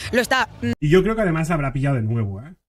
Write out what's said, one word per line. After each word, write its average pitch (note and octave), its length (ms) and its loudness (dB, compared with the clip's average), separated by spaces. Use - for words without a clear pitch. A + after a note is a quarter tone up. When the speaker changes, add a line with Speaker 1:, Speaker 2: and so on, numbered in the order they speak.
Speaker 1:
lo A#3+ 100 2
está, B3 260 0
mm. A#3 180 -2
Speaker 2:
Y D3+ 100 0
yo F#3 120 8
creo G#3+ 140 0
que A3 80 0
además D#3+ 260 0
la E3+ 60 0
habrá C#3 180 -2
pillado C#3 220 0
de A#2 80 0
nuevo, G#2+ 380 -2
¿eh? E3 120 -18